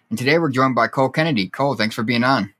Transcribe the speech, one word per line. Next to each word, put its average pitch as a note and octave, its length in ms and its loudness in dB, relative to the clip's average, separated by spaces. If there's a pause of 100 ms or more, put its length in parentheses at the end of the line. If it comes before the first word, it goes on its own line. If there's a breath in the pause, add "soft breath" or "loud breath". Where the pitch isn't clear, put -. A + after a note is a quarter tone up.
And A2 80 -6
today C#3 220 2
we're D#3+ 100 0
joined C3 240 2
by A#2 140 2
Cole C3 220 0
Kennedy. B2+ 400 -2
Cole, C3+ 260 -2
thanks G#2+ 180 -2
for B2 80 -6
being A#2+ 220 0
on. B2 360 0